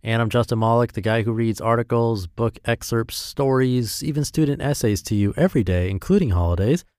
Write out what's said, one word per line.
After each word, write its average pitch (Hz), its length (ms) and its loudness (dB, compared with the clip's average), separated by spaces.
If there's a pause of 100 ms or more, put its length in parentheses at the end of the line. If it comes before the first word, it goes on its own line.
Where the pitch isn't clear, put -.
And 113 180 0
I'm 113 80 2
Justin 120 300 0
Malik, 117 360 2
the 110 60 -4
guy 110 220 0
who 113 80 0
reads 113 300 -2
articles, 117 640 0
book 113 380 -4
excerpts, 117 520 -4
stories, 131 880 0
even 147 220 -2
student 143 360 -2
essays 123 420 0
to - 120 -4
you 101 220 2
every 156 260 2
day, 90 260 0
including 143 420 0
holidays 90 540 2 (140)